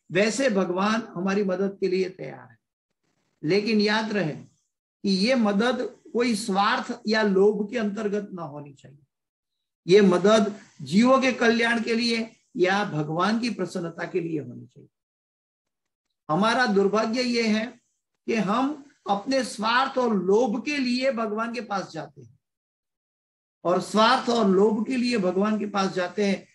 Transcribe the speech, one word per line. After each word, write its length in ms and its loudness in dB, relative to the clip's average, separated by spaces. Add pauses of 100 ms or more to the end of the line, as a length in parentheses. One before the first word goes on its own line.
(120)
वैसे 380 2
भगवान 680 0
हमारी 280 -2
मदद 360 -2
के 80 -2
लिए 220 0
तैयार 420 -14
है। 60 -20 (840)
लेकिन 380 2
याद 320 0
रहे 180 -2 (720)
कि 60 -2
ये 260 2
मदद 640 0 (140)
कोई 220 2
स्वार्थ 720 -2
या 160 2
लोभ 480 2
के 60 -4
अंतर्गत 560 -4
ना 100 -10
होनी 300 -14
चाहिए, 260 -20 (880)
ये 140 8
मदद 580 4 (220)
जीवों 400 4
के 100 2
कल्याण 500 2
के 120 -4
लिए 420 -2 (220)
या 260 2
भगवान 560 -2
की 100 -4
प्रसन्नता 580 -6
के 120 -4
लिए 200 -6
होनी 260 -14
चाहिए। 240 -20 (1400)
हमारा 340 2
दुर्भाग्य 560 2
ये 260 0
है 320 -2 (460)
कि 100 -2
हम 500 -2 (240)
अपने 340 0
स्वार्थ 540 -2
और 180 2
लोभ 500 2
के 120 -2
लिए 340 0
भगवान 420 -4
के 80 -8
पास 300 -6
जाते 300 -12
हैं 180 -20 (1200)
और 180 0
स्वार्थ 480 2
और 200 2
लोभ 380 2
के 100 -2
लिए 200 0
भगवान 420 0
के 60 -4
पास 260 -2
जाते 340 -4
हैं, 300 -2